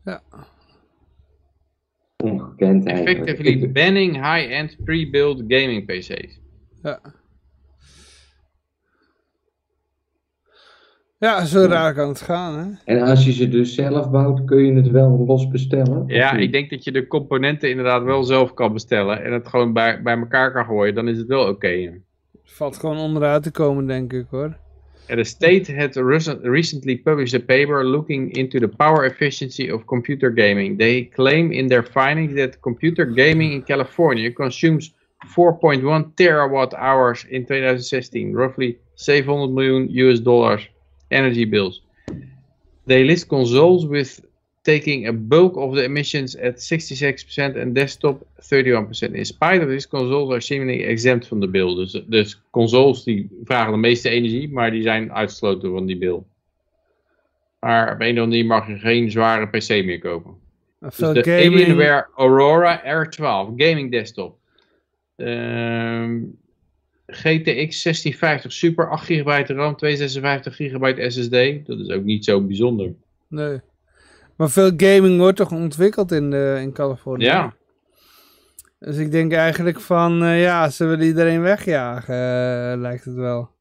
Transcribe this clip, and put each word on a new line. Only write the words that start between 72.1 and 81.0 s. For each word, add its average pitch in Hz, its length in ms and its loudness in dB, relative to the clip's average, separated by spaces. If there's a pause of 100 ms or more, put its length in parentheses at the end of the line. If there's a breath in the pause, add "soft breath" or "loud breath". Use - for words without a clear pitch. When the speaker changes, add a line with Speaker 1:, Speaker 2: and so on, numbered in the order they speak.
Speaker 3:
zo 101 160 2
bijzonder. 98 540 -2 (340)
Speaker 1:
Nee. 151 320 -8 (760 soft breath)
Maar 156 140 0
veel 190 260 4
gaming 190 420 6
wordt 185 180 4
toch 196 160 -2
ontwikkeld 170 600 0
in, 147 200 -2
eh, 139 300 0
in 135 100 -8
Californië? 131 520 -6
Speaker 3:
Ja. 135 300 2 (1200 soft breath)
Speaker 1:
Dus 147 180 -10
ik 156 140 -4
denk 160 220 2
eigenlijk 165 480 0
van, 170 420 2
eh, 170 200 4
ja, 175 280 2
ze 170 140 -4
willen 160 220 2